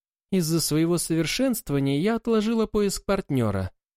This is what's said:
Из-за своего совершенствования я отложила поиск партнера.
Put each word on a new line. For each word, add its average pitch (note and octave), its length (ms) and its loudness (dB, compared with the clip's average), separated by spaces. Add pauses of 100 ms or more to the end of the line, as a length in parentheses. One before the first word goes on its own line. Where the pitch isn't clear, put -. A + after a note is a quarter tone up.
(300)
Из-за E3 300 2
своего E3 380 2
совершенствования D#3+ 1040 0
я A3 160 0
отложила A3 480 0
поиск G#3 400 -2
партнера. A#2 640 0 (260)